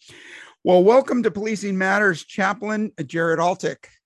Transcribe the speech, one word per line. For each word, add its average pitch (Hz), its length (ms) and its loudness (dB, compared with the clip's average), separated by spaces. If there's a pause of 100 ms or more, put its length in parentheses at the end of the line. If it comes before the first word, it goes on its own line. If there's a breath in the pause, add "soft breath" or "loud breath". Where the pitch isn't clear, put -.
(640 loud breath)
Well, 180 180 6
welcome 247 400 4
to 214 80 0
Policing 202 460 -6
Matters, 190 480 0
Chaplain 208 640 -4 (140)
Jared 165 340 -2
Altick. 170 480 -4 (180)